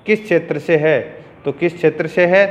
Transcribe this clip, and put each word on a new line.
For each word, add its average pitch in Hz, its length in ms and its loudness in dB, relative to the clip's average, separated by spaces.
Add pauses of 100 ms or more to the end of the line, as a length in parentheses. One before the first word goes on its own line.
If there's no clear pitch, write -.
किस 214 160 0
क्षेत्र 165 360 -2
से 160 180 0
है? 147 240 2 (440)
तो 143 80 -2
किस 170 220 -2
क्षेत्र 160 320 0
से 175 200 2
है? 190 240 4